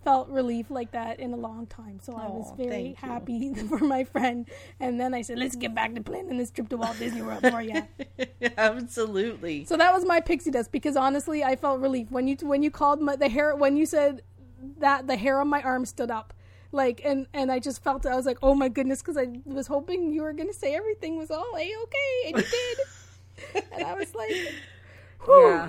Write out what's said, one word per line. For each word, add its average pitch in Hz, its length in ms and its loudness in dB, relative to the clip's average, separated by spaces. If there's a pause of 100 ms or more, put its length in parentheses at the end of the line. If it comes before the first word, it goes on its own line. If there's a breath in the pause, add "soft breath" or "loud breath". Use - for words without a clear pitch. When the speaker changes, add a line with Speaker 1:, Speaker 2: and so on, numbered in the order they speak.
Speaker 1:
felt 262 240 4
relief 240 420 -2
like 247 220 -8
that 226 280 -6
in 247 120 -6
a 240 40 -6
long 226 300 -10
time. 214 340 -16
So 247 140 -14
I 226 140 -8
was 220 240 -8
Speaker 2:
Aw, - 20 -16
Speaker 1:
very 247 400 -6
Speaker 2:
thank - 80 -16
you. 269 60 -10
Speaker 1:
happy 240 460 -6
<laughs> 214 140 -6
for 240 100 0
my 269 260 2
friend. 240 420 -2 (340 loud breath)
And 247 200 -2
then 254 140 -2
I 240 80 -4
said, 233 160 -8
"Let's 254 180 -2
get 240 180 -4
back 226 200 -2
to 233 80 -8
planning 370 360 -6
this 247 120 -4
trip 226 200 -6
to 247 60 -4
Walt 226 220 -4
Disney 233 240 -6
World 220 240 -6
for 240 140 4
ya." 220 220 -2 (360)
Speaker 2:
<laughs> 240 380 -4
Absolutely. 214 1080 -2
Speaker 1:
So 330 120 -2
that 339 160 8
was 370 120 4
my 349 160 4
pixie 330 300 -2
dust, 247 220 -2
because 285 240 0
honestly, 277 480 0
I 262 120 2
felt 269 240 0
relief. 262 300 -2
When 254 180 0
you, 277 140 0
when 285 200 2
you 302 80 2
called 294 300 2
my, 285 160 0
the 277 120 4
hair, 294 280 2
when 285 200 4
you 302 100 4
said 285 360 2 (560)
that, 277 280 2
the 262 100 2
hair 269 240 2
on 285 80 2
my 294 140 2
arm 254 220 0
stood 240 260 -6
up. 220 220 -8 (380 soft breath)
Like, 262 340 2
and, 269 280 0
and 269 180 0
I 262 80 2
just 247 240 -6
felt 269 220 0
it. 277 60 0
I 254 60 0
was 262 100 0
like, 247 160 -2
"Oh 269 120 8
my 277 140 2
goodness," 262 340 -2
'cause 330 140 -4
I 262 100 0 (180)
was 277 220 -8
hoping 330 460 -2
you 302 100 -2
were 311 120 -4
gonna 320 180 -6
say 392 220 -4
everything 392 420 -4
was 311 140 -8
all 370 260 -6
A-okay, 466 760 -4
and - 40 -2
you 226 60 2
did. 494 400 -4
Speaker 2:
<laughs> - 880 -10
Speaker 1:
And - 120 -6
I 339 100 -6
was - 220 -8
like, 440 160 -6 (920 loud breath)
"Whew." 508 240 12
Speaker 2:
Yeah. 339 200 4